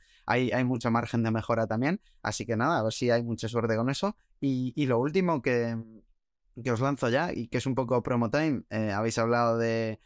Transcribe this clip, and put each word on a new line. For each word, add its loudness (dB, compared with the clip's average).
hay, 2
hay 2
mucho 0
margen 0
de 0
mejora 0
también. -2
Así -6
que -2
nada, 0
a 0
ver -2
si 0
hay 4
mucha -4
suerte 0
con 0
eso. -2
Y, 0
y 0
lo 2
último 0
que, 0
que 0
os 0
lanzo 0
ya 2
y -6
que -2
es -2
un 0
poco 0
promo 0
time, 0
eh, -2
habéis -2
hablado 2
de, 0